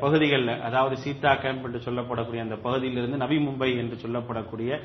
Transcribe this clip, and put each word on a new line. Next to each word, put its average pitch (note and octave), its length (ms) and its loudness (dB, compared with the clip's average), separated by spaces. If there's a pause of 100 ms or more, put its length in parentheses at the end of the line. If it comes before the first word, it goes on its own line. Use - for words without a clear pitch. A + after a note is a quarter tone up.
பகுதிகள்ல, C#3+ 600 4
அதாவது C3 360 2
சீதா C#3+ 380 2
கேம்ப் C3 300 -4
என்று A#2+ 200 -6
சொல்லப்படக்கூடிய A#2 540 -2
அந்த A2 160 -4
பகுதியிலிருந்து B2 640 -2
நவி C#3+ 200 2
மும்பை C3+ 400 2
என்று A#2 200 -4 (100)
சொல்லப்படக்கூடிய A#2 760 -4